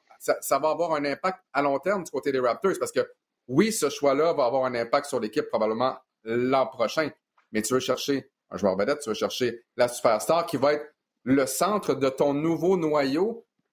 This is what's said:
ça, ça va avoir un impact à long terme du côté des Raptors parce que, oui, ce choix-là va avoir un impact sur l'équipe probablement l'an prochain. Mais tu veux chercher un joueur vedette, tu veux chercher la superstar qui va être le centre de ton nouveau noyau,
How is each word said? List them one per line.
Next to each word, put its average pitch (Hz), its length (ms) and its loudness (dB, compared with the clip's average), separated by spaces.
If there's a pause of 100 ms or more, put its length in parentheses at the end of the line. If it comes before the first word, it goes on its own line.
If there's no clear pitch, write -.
(180)
ça, - 220 -2
ça - 180 0
va 156 120 0
avoir 160 240 0
un 143 100 -2
impact 160 340 -4 (140)
à 143 100 0
long 139 160 2
terme 196 240 -2
du - 80 -12
côté 139 220 -4
des 131 80 0
Raptors 123 400 0
parce 120 120 -4
que, 123 140 0 (400)
oui, 170 260 4
ce 147 180 0
choix-là 143 420 2
va 139 140 2
avoir 131 180 2
un 123 100 -2
impact 120 320 0
sur 127 140 -2
l'équipe 110 280 -4
probablement 113 480 0 (280)
l'an 123 420 0
prochain. 139 440 -2 (420)
Mais 107 100 0
tu 127 120 -2
veux 127 60 4
chercher 131 480 -2 (220)
un 92 60 -10
joueur 92 200 2
vedette, 113 240 -2
tu 110 100 -8
veux 107 40 -2
chercher 113 480 -4 (140)
la 123 100 2
superstar 123 600 0
qui - 100 -6
va 135 160 2
être 147 140 -2 (360)
le 131 240 2
centre 185 480 0
de 131 140 0
ton 143 260 2
nouveau 165 420 0
noyau, 156 680 0 (260)